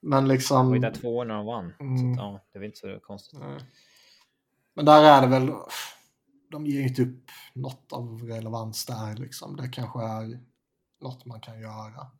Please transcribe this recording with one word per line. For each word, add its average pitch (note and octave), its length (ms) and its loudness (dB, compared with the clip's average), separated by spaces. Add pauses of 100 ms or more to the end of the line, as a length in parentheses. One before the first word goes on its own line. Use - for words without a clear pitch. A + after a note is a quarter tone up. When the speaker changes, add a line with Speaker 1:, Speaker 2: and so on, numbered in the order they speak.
Speaker 1:
Men C3+ 280 2
liksom C3+ 300 2
Speaker 2:
De C3 100 4
var B2+ 60 4
ju B2 60 2
där A2+ 200 -2
två A#2+ 160 -4
år A#2+ 80 -4
när A2 100 -8
de G#2 120 -8
vann. G#2+ 340 -10
Speaker 1:
Mm. C3 180 -4
Speaker 2:
Så B2+ 120 -2
att, B2 60 -2
ja, G2+ 240 -10 (120)
det G2+ 60 -18
är - 20 -14
väl G2+ 60 -12
inte G#2 120 -14
så G2 240 -14
konstigt. - 380 -20
Speaker 1:
Nej. C#3+ 180 -14 (1160)
Men D3 100 -4
där D3+ 200 12
är C#3+ 160 12
det C3 60 6
väl... C3 260 2 (960)
De D3+ 160 -10
ger C#3 140 -2
ju C3 80 0
inte B2+ 140 0
upp - 220 -4 (300)
något C3 380 -12
av A#2 300 -12
relevans A2+ 640 -10
där, A2 300 -8
liksom. C3+ 400 -14
Det B2+ 120 -10
kanske B2 340 -10
är A2 380 -10 (600)
något B2+ 240 -16
man A2+ 160 -18
kan A2+ 200 -20
göra. A2 460 -16 (140)